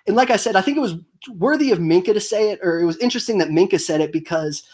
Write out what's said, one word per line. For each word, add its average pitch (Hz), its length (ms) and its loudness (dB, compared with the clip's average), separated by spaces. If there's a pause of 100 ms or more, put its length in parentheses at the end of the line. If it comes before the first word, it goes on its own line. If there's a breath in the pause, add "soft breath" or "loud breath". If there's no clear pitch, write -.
and 202 80 0
like 247 160 4
I 220 60 4
said, 220 180 -2
I 190 60 6
think 285 160 -2
it 302 40 0
was 185 140 -2 (400)
worthy 269 360 0
of 185 60 4
Minkah 175 360 2
to 208 60 0
say 214 320 0
it, 185 120 -8
or 170 160 0
it 175 60 2
was 165 120 -2
interesting 240 400 -2
that 160 120 2
Minkah 170 300 2
said 156 220 0
it, 151 100 -2
because 156 520 -4 (100 soft breath)